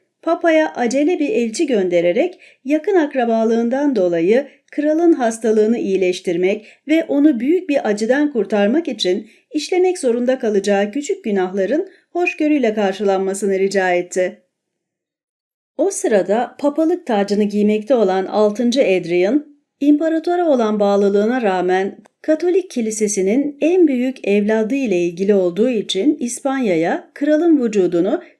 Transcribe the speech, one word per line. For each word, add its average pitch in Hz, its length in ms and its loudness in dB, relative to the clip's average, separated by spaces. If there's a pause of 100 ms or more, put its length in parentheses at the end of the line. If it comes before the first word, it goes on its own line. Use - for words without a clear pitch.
(220)
papaya 320 520 0
acele 285 440 0
bir 285 100 -2
elçi 233 380 -2
göndererek 185 720 0 (260)
yakın 302 300 -2
akrabalığından 240 1000 0
dolayı 180 500 2 (260)
kralın 311 400 2
hastalığını 226 680 0
iyileştirmek 190 880 -2 (220)
ve 320 160 2
onu 285 360 2
büyük 330 280 0
bir 277 200 0
acıdan 247 440 0
kurtarmak 220 560 0
için 208 420 -4 (240)
işlemek 359 440 0
zorunda 247 400 0
kalacağı 208 540 0
küçük 294 320 -6
günahların 196 640 -2 (220)
hoşgörüyle 302 640 0
karşılanmasını 196 840 -2
rica 190 320 0
etti. 180 520 -2 (1300)
O 349 140 0
sırada 214 680 0
papalık 320 480 -2
tacını 202 380 0
giymekte 208 500 0
olan 190 320 0
altıncı 214 540 0
Adrian, 185 680 0 (340)
imparatora 320 680 0
olan 220 320 0
bağlılığına 202 640 2
rağmen 185 560 0 (240)
Katolik 349 480 0
Kilisesi'nin 214 880 -2
en 339 280 4
büyük 254 400 -2
evladı 214 460 0
ile 233 240 0
ilgili 175 360 0
olduğu 196 360 2
için 233 500 0
İspanya'ya 240 960 -2
kralın 302 500 2
vücudunu, 196 580 0 (180)